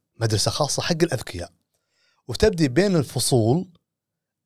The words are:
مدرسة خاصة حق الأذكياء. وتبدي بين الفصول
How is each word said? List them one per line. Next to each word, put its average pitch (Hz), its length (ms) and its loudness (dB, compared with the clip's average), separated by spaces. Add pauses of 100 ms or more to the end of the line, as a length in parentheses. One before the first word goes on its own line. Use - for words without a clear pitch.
(200)
مدرسة 110 320 0
خاصة - 300 -2
حق 165 220 0
الأذكياء. 90 480 -6 (760)
وتبدي 165 400 2
بين 175 280 2
الفصول 131 760 0 (760)